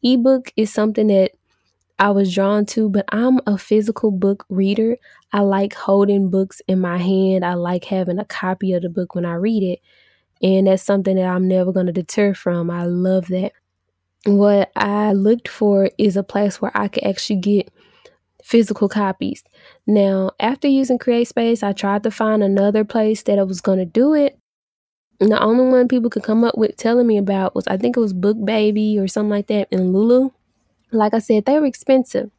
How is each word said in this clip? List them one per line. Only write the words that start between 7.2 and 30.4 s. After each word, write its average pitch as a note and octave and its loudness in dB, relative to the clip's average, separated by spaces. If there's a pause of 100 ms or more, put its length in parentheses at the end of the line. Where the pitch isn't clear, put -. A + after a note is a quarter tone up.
I F3+ -2
like F3 -4
having F3+ -4
a G#3 -6
copy F#3 -4
of F3 -2
the F3+ -6
book F3 -6
when F3 -4
I E3+ -4
read G#3 0
it. F3+ -2 (640)
And F#3+ 4
that's F#3+ 2
something G3 0
that F#3 0
I'm F#3 0
never F#3 0
gonna F3+ -2
deter G3 -2
from. F3 -4
I F3 -6
love F3+ 0
that. F#3 -4 (720)
What G3+ 4
I G#3 0
looked G#3 0
for G3 0 (100)
is G3 2
a G3+ -2
place G3+ -4
where G3 -6
I G#3 -4
could - -6
actually G3 -4
get G3+ 0 (720)
physical G#3+ 0
copies. - -4 (440)
Now, G3 2
after C4+ -2
using C4+ 2
CreateSpace, A#3 -2
I G3+ -2
tried G3+ -2
to A3 -2
find A3 0
another G3+ 2
place G#3+ -2
that G3+ 0
I G3 2
was F#3+ -6
gonna F#3 0
do B3+ 2
it. C#4+ 0 (840)
And G#3 4
the G#3+ 2
only A#3+ 4
one B3+ 4
people A#3+ 0
could G#3+ -6
come A3+ 0
up A#3 0
with G#3+ -2
telling A#3+ 2
me G#3+ 2
about F#3+ -2
was, F#3+ -4
I F#3+ -2
think A#3+ -2
it A#3+ 2
was G#3 0
BookBaby G#3+ 0
or F#3+ -2
something G#3 -2
like G#3 -2
that, G#3 -2
and F#3 0
Lulu. B3 4 (600)